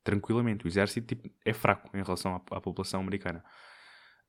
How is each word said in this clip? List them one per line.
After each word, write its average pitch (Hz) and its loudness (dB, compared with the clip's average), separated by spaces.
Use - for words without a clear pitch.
tranquilamente. 110 2
O - 2
exército, 101 2
tipo, - -6
é 107 2
fraco - 2
em 98 -2
relação 92 -2
à, 95 -8
à 92 -4
população 95 -4
americana. 92 -4